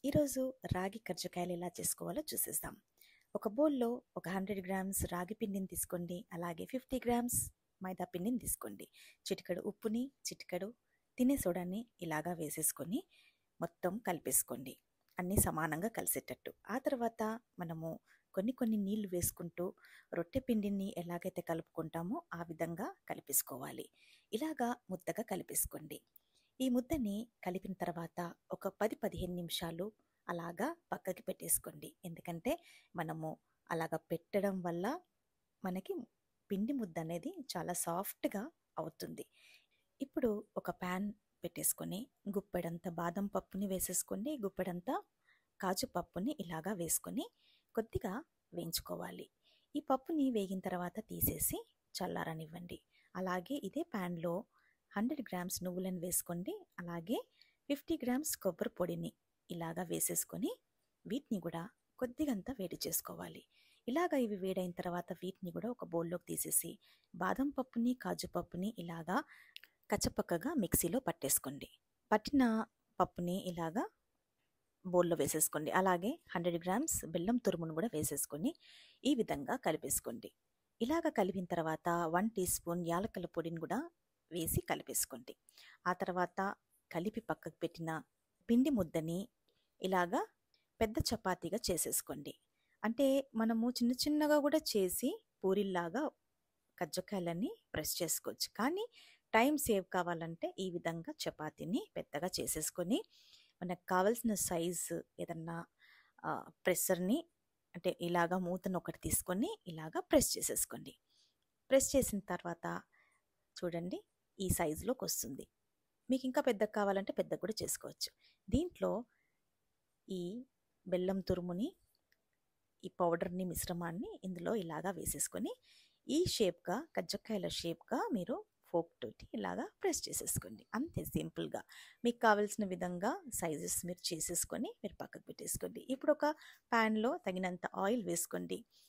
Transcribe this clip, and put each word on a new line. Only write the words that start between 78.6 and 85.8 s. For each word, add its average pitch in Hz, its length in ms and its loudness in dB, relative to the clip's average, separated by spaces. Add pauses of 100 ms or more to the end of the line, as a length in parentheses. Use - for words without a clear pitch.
ఈ 277 120 6
విధంగా 160 420 0
కలిపేసుకోండి. 139 760 -2 (500)
ఇలాగ 320 280 2
కలిపిన 185 360 2
తర్వాత 160 440 0 (200)
వన్ 185 200 4
టీ 185 160 0
స్పూన్ 175 420 0
యాలకుల 175 380 0
పొడిని 165 340 -2
కూడా 180 200 0 (520)
వేసి 170 300 2
కలిపేసుకోండి. - 720 -2 (520)